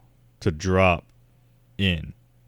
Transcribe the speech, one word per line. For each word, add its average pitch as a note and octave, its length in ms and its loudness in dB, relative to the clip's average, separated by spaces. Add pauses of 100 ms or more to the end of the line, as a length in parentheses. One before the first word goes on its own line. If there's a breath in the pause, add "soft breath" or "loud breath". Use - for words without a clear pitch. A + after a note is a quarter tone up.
(400)
to G#2+ 100 -2
drop F2+ 540 2 (720)
in? E2 360 -2 (360)